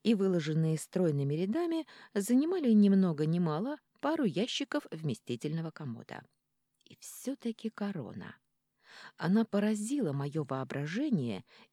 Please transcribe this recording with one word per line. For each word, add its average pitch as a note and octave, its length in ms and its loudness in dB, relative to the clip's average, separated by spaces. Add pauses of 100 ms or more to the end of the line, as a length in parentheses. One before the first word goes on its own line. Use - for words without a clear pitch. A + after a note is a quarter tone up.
и, A3+ 120 4
выложенные D#3+ 640 2
стройными D3 560 0
рядами, D#4 520 -2 (280)
занимали C4 560 2
ни G#3 180 8
много F#3 380 4
ни E3 120 2
мало F3+ 380 -2 (240)
пару D4+ 240 0
ящиков - 640 -2
вместительного D#3 800 -6
комода. A#2 540 -12 (640)
И - 120 -20
всё-таки - 720 -8
корона. F#3+ 680 -8 (800)
Она G3 260 4
поразила G#3+ 680 0
моё C#3+ 320 -2
воображение C#3 1000 -2 (280)